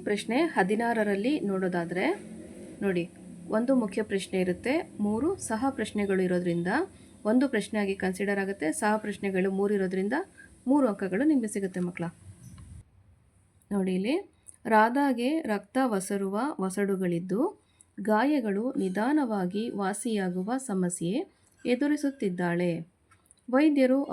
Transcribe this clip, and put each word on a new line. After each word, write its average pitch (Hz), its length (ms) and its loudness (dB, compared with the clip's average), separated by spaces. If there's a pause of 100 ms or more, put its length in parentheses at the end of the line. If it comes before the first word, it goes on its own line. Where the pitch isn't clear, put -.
ಪ್ರಶ್ನೆ 208 300 0 (180)
ಹದಿನಾರರಲ್ಲಿ 214 840 2
ನೋಡೋದಾದ್ರೆ 185 680 -2 (800)
ನೋಡಿ, 175 220 0 (420)
ಒಂದು 240 280 0
ಮುಖ್ಯ 220 260 0 (100)
ಪ್ರಶ್ನೆ 190 340 -2
ಇರುತ್ತೆ, 180 300 0 (240)
ಮೂರು 226 360 0
ಸಹ 226 340 -4
ಪ್ರಶ್ನೆಗಳು 202 520 0
ಇರೋದ್ರಿಂದ 175 460 0 (580)
ಒಂದು 247 280 4
ಪ್ರಶ್ನೆಯಾಗಿ 202 420 0
ಕನ್ಸಿಡರ್ 196 440 -2
ಆಗುತ್ತೆ. 196 320 -2
ಸಹ 214 260 0
ಪ್ರಶ್ನೆಗಳು 190 540 -2
ಮೂರು 202 220 2
ಇರೋದ್ರಿಂದ 190 400 0 (540)
ಮೂರು 269 200 4
ಅಂಕಗಳು 196 360 -2
ನಿಮಗೆ 277 240 4
ಸಿಗುತ್ತೆ 196 320 -4 (100)
ಮಕ್ಕಳ. 175 160 -6 (1700)
ನೋಡಿ 190 240 0
ಇಲ್ಲಿ, 214 180 0 (580)
ರಾಧಾಗೆ 247 680 4 (100)
ರಕ್ತ 196 260 -4 (160)
ವಸರುವ 196 460 -2 (240)
ವಸಡುಗಳಿದ್ದು 185 760 0 (720)
ಗಾಯಗಳು 226 720 2
ನಿಧಾನವಾಗಿ 208 880 0
ವಾಸಿಯಾಗುವ 196 880 -2
ಸಮಸ್ಯೆ 185 560 -2 (600)
ಎದುರಿಸುತ್ತಿದ್ದಾಳೆ. 202 960 0 (840)
ವೈದ್ಯರು 277 600 6